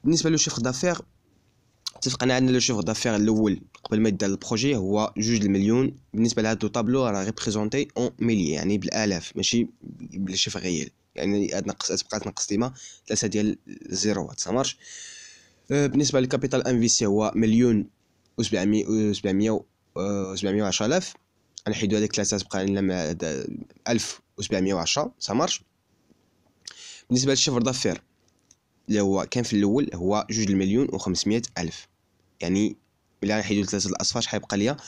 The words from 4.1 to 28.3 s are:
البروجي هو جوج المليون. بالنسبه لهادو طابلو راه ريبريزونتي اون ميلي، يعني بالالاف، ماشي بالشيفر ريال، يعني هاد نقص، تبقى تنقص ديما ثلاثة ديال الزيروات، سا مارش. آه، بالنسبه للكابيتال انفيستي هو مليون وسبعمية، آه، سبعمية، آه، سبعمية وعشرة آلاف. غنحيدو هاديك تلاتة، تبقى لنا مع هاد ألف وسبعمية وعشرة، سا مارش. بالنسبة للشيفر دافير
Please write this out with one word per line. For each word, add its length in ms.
البروجي 460
هو 400
جوج 280
المليون. 520
بالنسبه 280
لهادو 260
طابلو 380
راه 180
ريبريزونتي 720
اون 220
ميلي، 320
يعني 280
بالالاف، 580
ماشي 320
بالشيفر 600
ريال، 300
يعني 380
هاد 140
نقص، 220
تبقى 320
تنقص 280
ديما 240
ثلاثة 200
ديال 320
الزيروات، 720
سا 100
مارش. 280
آه، 160
بالنسبه 340
للكابيتال 460
انفيستي 400
هو 280
مليون 560
وسبعمية، 480
آه، 260
سبعمية، 480
آه، 380
سبعمية 280
وعشرة 240
آلاف. 280
غنحيدو 280
هاديك 160
تلاتة، 260
تبقى 280
لنا 140
مع 140
هاد 280
ألف 320
وسبعمية 360
وعشرة، 440
سا 140
مارش. 300
بالنسبة 240
للشيفر 300
دافير 400